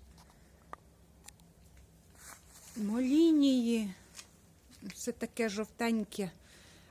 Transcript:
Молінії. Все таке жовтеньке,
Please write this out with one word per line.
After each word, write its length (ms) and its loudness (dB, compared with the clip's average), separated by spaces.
Молінії. 1160 2
Все 300 -10
таке 360 -4
жовтеньке, 840 -4